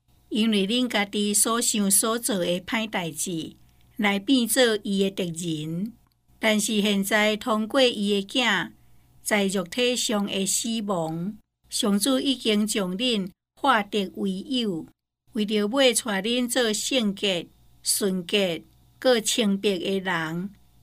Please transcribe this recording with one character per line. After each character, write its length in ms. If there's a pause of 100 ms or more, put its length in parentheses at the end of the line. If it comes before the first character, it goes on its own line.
(300)
因 220
为 160
恁 200
家 180
己 280
所 280
想 280
所 300
做 180
的 240
歹 260
代 220
志， 460 (400)
来 240
变 260
做 380
伊 260
的 160
敌 380
人。 300 (440)
但 220
是 220
现 220
在 340
通 300
过 140
伊 400
的 60
囝， 440 (500)
在 240
肉 180
体 320
上 300
的 200
死 380
亡， 540 (320)
上 300
主 200
已 160
经 300
将 320
恁 320 (260)
化 280
敌 320
为 320
友， 380 (480)
为 120
着 100
要 120
带 540
恁 280
做 240
圣 400
洁、 340 (360)
纯 420
洁、 380 (340)
搁 220
清 380
白 200
的 220
人， 500 (340)